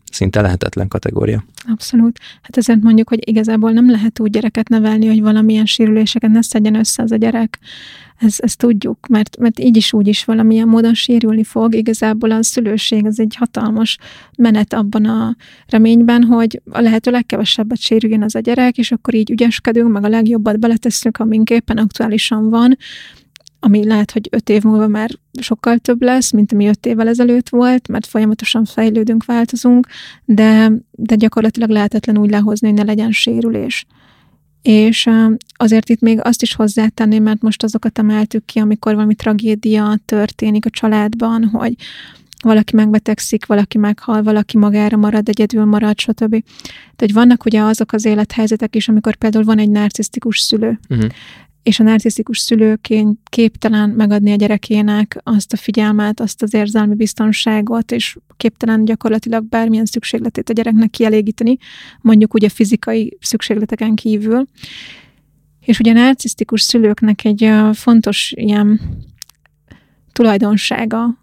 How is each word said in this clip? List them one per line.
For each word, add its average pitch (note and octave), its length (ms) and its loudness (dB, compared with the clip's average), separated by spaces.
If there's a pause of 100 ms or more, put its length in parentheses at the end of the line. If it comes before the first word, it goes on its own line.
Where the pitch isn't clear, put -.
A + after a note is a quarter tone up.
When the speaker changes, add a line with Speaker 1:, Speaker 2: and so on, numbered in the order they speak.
(120)
Speaker 1:
Szinte F#2+ 300 -2
lehetetlen F#2+ 460 -2
kategória. G#2+ 560 -4 (240)
Speaker 2:
Abszolút. A#3 520 0 (220)
Hát - 160 -8
ezért A3+ 240 2
mondjuk, A3+ 280 4
hogy A3+ 180 -4
igazából A3 440 0
nem A#3+ 180 4
lehet A3 300 0
úgy G#3+ 120 -2
gyereket A3 380 -4
nevelni, A3 380 2
hogy A3 140 2
valamilyen G#3+ 440 2
sérüléseket A3 640 0
ne A3+ 100 6
szedjen G#3+ 340 0
össze A3 280 -2
az A3+ 80 -4
a A3+ 40 0
gyerek. A3+ 440 -2 (600)
Ez-, A3 220 0
ezt A3+ 160 -4
tudjuk, A3+ 500 -2
mert, G#3+ 300 -2
mert A#3 220 -2
így B3 180 4
is - 160 2
úgy G#3 140 0
is G#3 180 -2
valamilyen A3 420 2
módon A3+ 260 4
sérülni A3 500 0
fog. A3+ 320 -2
Igazából A3 560 -2
a A3 120 0
szülőség G#3+ 600 -2
az G#3+ 140 -2
egy A3 160 -2
hatalmas A3 640 -2 (400)
menet G#3+ 360 2
abban G#3+ 320 -2
a A3+ 300 -4 (320)
reményben, A#3 560 4
hogy A3+ 380 0 (100)
a - 100 -4
lehető A3+ 300 0
legkevesebbet A3+ 680 -4
sérüljön A3 440 0
az A3 120 -4
a A3+ 40 -4
gyerek, A#3+ 380 0
és A#3 140 -4
akkor A#3+ 220 -2
így A3 180 -2
ügyeskedünk, A#3 600 0
meg G3+ 120 -2
a G#3 60 0
legjobbat A3 500 0
beletesszük, A#3 580 -2
amink A3 320 0
éppen A3+ 280 0
aktuálisan A3 720 -2
van, A#3+ 280 4 (840)
ami G#3 260 2
lehet, G#3+ 260 0
hogy G#3+ 200 -6
öt - 180 -2
év G#3 140 2
múlva G#3+ 240 2
már G#3+ 220 -2 (320)
sokkal A#3 360 -2
több A#3+ 240 -2
lesz, B3+ 300 0
mint G#3 220 2
ami G3+ 140 2
öt G#3 180 -2
évvel A3+ 220 0
ezelőtt A#3+ 420 0
volt, B3 380 0
mert - 180 -6
folyamatosan A3 600 -2
fejlődünk, A3+ 600 0
változunk, B3 640 2 (380)
de, A3 460 4 (200)
de A3+ 240 -2
gyakorlatilag A3 540 0
lehetetlen G#3 480 0
úgy G#3 120 2
lehozni, G#3 380 0
hogy G#3 100 2
ne G#3 60 2
legyen G#3+ 280 -2
sérülés. A#3 720 -4 (760)
És, G#3+ 440 2
ö, A3 200 4 (280)
azért A3 360 0
itt A3+ 100 0
még A3+ 240 2
azt - 180 -2
is A#3 140 -4
hozzátenném, A3 680 0
mert G#3+ 180 0
most A3 220 -2
azokat A3 360 -4
emeltük G#3+ 460 -2
ki, - 140 -6
amikor G#3+ 340 0
valami G#3+ 220 0
tragédia G#3+ 920 -2
történik G#3+ 600 -2
a A3+ 40 -2
családban, A3+ 760 -2
hogy A3+ 280 -2 (680)
valaki A3 320 2
megbetegszik, G#3+ 720 0
valaki G#3 320 -2
meghal, G#3+ 460 -2
valaki G#3+ 340 0
magára G#3 400 2
marad, G#3 320 0
egyedül G#3+ 360 0
marad, G#3 340 0
stb. A3 300 -4
De A3+ 140 -2 (540)
hogy G3+ 160 0
vannak A#3+ 320 4
ugye G#3+ 160 2
azok A3 300 0
az A3 140 -2
élethelyzetek G#3+ 720 -2
is, G#3+ 120 -2
amikor G#3+ 280 0
például A3 280 0
van A3 160 2
egy G#3+ 100 2
narcisztikus G#3 720 -2
szülő, A3 400 -2 (100)
Speaker 1:
Mhm. A2+ 160 0 (580)
Speaker 2:
és A3+ 160 2
a A3 40 4
narcisztikus A3 560 0
szülőként G#3+ 800 0 (100)
képtelen A3 600 0
megadni G#3 420 2
a G#3 40 2
gyerekének G#3 880 0
azt G#3+ 300 -2
a G#3 40 -4
figyelmet, G#3+ 640 -2
azt A3+ 220 -6
az G#3+ 120 -2
érzelmi G#3 420 0
biztonságot, A3 960 -2
és - 260 -6 (200)
képtelen A3 480 -2
gyakorlatilag A3 580 -2
bármilyen A3+ 420 -2
szükségletét - 640 -6
a A#3 40 -4
gyereknek A3+ 360 2
kielégíteni, A3 680 0 (440)
mondjuk G#3+ 320 4
ugye G#3 160 2
fizikai A3+ 720 -2
szükségleteken A3 760 -4
kívül. A3 520 -2 (1120)
És - 200 0
ugye A3+ 120 2
a - 20 6
narcisztikus A#3 680 0
szülőknek G#3+ 640 0
egy, G#3+ 180 0
ö, G#3+ 300 4
fontos A3 600 0
ilyen G#3 440 0 (1300)
tulajdonsága, A3 1120 -2